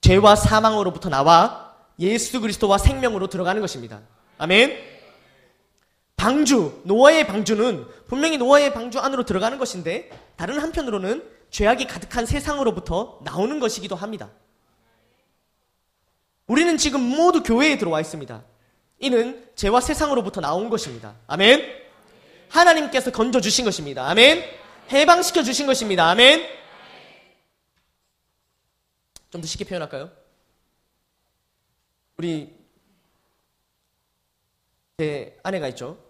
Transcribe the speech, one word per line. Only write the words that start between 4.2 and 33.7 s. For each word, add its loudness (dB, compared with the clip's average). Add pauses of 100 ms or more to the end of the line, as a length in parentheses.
아멘. 0 (1200)
방주, 0
노아의 4
방주는 -2 (200)
분명히 -2
노아의 2
방주 -8
안으로 -4
들어가는 -4
것인데 -8 (260)
다른 -6
한편으로는 -6 (280)
죄악이 0
가득한 -8
세상으로부터 -4
나오는 -6
것이기도 -6
합니다. -14 (2250)
우리는 2
지금 -2
모두 2
교회에 2
들어와 -4
있습니다. -12 (560)
이는 -2
죄와 0
세상으로부터 -4
나온 -4
것입니다. -10 (120)
아멘. 4 (840)
하나님께서 2
건져주신 -2
것입니다. -6
아멘. 6 (480)
해방시켜주신 2
것입니다. 0
아멘. 6 (3000)
좀 -14
더 -12
쉽게 -10
표현할까요? -12 (2000)
우리 -8 (2500)